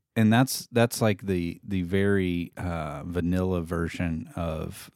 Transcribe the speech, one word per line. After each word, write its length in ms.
And 180
that's, 380
that's 300
like 260
the, 360
the 200
very, 720
uh, 480
vanilla 560
version 760
of 600